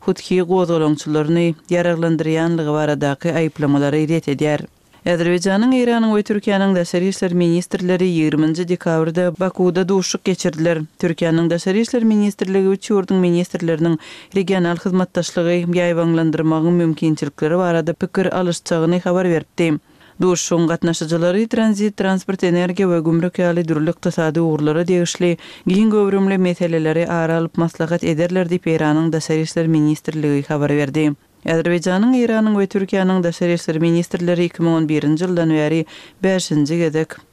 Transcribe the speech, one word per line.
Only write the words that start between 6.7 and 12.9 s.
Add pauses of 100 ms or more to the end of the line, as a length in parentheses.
daşary
işler
ministrleri
ýigriminji
dekabrda
Bakuda
duşuk
geçirdiler. (220)
Türkiýanyň
daşary
işler
ministrligi
üç